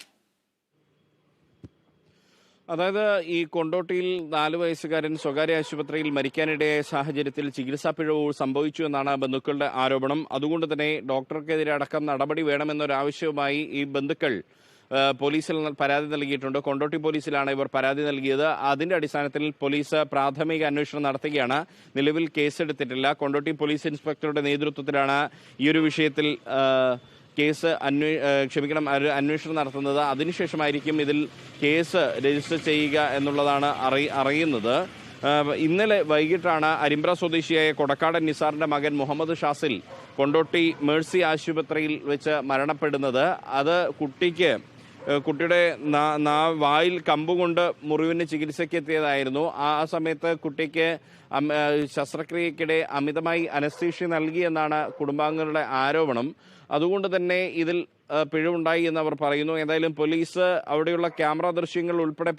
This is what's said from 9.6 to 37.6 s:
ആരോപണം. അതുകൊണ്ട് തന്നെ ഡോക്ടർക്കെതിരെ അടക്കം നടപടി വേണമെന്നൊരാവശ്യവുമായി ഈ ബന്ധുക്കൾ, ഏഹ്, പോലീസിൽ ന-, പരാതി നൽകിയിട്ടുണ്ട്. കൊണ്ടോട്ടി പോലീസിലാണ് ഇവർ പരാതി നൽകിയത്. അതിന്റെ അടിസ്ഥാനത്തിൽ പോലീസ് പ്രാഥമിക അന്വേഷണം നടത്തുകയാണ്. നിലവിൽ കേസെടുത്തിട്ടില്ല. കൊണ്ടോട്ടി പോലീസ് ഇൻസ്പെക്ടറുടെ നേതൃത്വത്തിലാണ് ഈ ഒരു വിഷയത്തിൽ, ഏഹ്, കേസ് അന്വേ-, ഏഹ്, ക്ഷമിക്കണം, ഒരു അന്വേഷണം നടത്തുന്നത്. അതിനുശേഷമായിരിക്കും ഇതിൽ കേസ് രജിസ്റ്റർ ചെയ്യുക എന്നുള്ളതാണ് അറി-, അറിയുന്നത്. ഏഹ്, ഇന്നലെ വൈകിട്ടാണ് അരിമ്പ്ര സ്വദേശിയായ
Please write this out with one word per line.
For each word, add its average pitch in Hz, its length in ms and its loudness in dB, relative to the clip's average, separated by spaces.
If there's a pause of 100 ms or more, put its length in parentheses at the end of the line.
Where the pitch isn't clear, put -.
ആരോപണം. 135 380 0 (160)
അതുകൊണ്ട് 160 340 0
തന്നെ 151 180 0 (200)
ഡോക്ടർക്കെതിരെ 151 680 -2
അടക്കം 147 340 -2
നടപടി 147 380 0
വേണമെന്നൊരാവശ്യവുമായി 147 1120 0 (200)
ഈ 143 40 -2 (120)
ബന്ധുക്കൾ, 143 380 -2 (640)
ഏഹ്, 139 220 4
പോലീസിൽ 156 420 0
ന-, 151 160 -4
പരാതി 143 360 2
നൽകിയിട്ടുണ്ട്. 139 520 -4
കൊണ്ടോട്ടി 147 380 -2
പോലീസിലാണ് 147 500 -2
ഇവർ 135 120 -2 (100)
പരാതി 135 320 2
നൽകിയത്. 135 380 0 (240)
അതിന്റെ 156 280 0
അടിസ്ഥാനത്തിൽ 147 460 -2 (180)
പോലീസ് 147 360 0 (140)
പ്രാഥമിക 147 580 0
അന്വേഷണം 147 360 -2
നടത്തുകയാണ്. 135 520 0 (380)
നിലവിൽ 151 280 2 (120)
കേസെടുത്തിട്ടില്ല. 143 720 0 (160)
കൊണ്ടോട്ടി 143 300 0 (100)
പോലീസ് 151 280 0
ഇൻസ്പെക്ടറുടെ 147 580 -4
നേതൃത്വത്തിലാണ് 143 680 0 (460)
ഈ 139 100 4
ഒരു 160 140 4
വിഷയത്തിൽ, 151 400 2 (320)
ഏഹ്, 131 360 4 (440)
കേസ് 151 320 2 (180)
അന്വേ-, 147 400 2
ഏഹ്, 139 220 4
ക്ഷമിക്കണം, 151 340 -2 (140)
ഒരു 143 100 2 (120)
അന്വേഷണം 156 400 -2
നടത്തുന്നത്. 139 380 -2 (140)
അതിനുശേഷമായിരിക്കും 151 920 -2
ഇതിൽ 147 140 2 (440)
കേസ് 160 420 2 (220)
രജിസ്റ്റർ 143 420 0
ചെയ്യുക 151 400 2 (100)
എന്നുള്ളതാണ് 143 520 2 (180)
അറി-, 135 320 2
അറിയുന്നത്. 135 560 2 (540)
ഏഹ്, 147 260 2 (100)
ഇന്നലെ 202 320 4 (140)
വൈകിട്ടാണ് 156 580 2 (160)
അരിമ്പ്ര 151 260 2 (120)
സ്വദേശിയായ 160 560 2